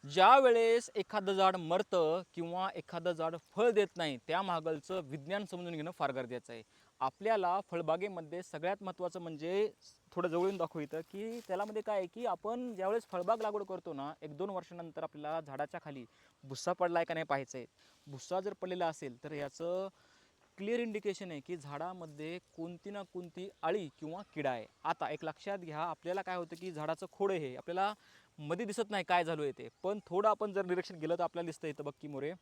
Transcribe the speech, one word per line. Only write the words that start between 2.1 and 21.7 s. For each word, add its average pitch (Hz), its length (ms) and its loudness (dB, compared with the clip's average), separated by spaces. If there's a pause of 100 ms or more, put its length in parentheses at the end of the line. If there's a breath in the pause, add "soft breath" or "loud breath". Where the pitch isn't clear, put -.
किंवा 175 420 -2
एखादं 175 360 -4
झाड 165 240 -2 (200)
फळ 233 160 6
देत 202 160 6 (100)
नाही, 151 200 0 (100)
त्या 170 140 2
मागलचं 170 600 -2
विज्ञान 156 440 -6
समजून 175 280 -8
घेणं 160 180 -4
फार 143 200 0
गरजेचं 123 420 -6
आहे. 110 100 -12 (360 soft breath)
आपल्याला 190 600 2 (120)
फळबागेमध्ये 170 720 -2
सगळ्यात 180 400 -4
महत्त्वाचं 180 380 -6
म्हणजे, 170 480 0 (420)
थोडं 175 180 0
जवळून 185 280 2
दाखवू 165 240 -2
इथं, 156 200 -6
की 226 460 -8
त्याला 190 180 0
मध्ये 214 160 -4
काय 208 160 0
आहे, 185 100 0
की 233 180 -8
आपण 233 500 -2
ज्यावेळेस 196 360 0
फळबाग 196 300 2
लागवड 208 220 -2
करतो 185 300 -8
ना, 139 280 -6
एक 151 160 -10
दोन 196 120 -2
वर्षानंतर 170 540 -8
आपल्याला 156 380 -6
झाडाच्या 147 420 -6
खाली 135 220 -10 (380 soft breath)
भुस्सा 139 300 -2
पडलाय 170 320 4
का 170 80 -4
नाही 160 120 -2
पाहायचं 139 320 -2
आहे. 120 100 -8 (400 soft breath)
भुस्सा 147 320 -4
जर 196 140 -4
पडलेला 180 340 -2
असेल, 139 360 -8
तर 151 80 -10
याचं 165 560 -4 (720 soft breath)
क्लिअर 220 220 0
इंडिकेशन 208 520 -4
आहे 147 80 -8
की 175 180 -8
झाडामध्ये 156 800 -8 (140)